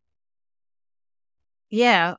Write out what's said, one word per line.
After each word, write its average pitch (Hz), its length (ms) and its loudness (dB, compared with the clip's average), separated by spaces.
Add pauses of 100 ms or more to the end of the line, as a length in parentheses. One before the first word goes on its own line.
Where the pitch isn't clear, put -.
(1700)
Yeah. 208 480 0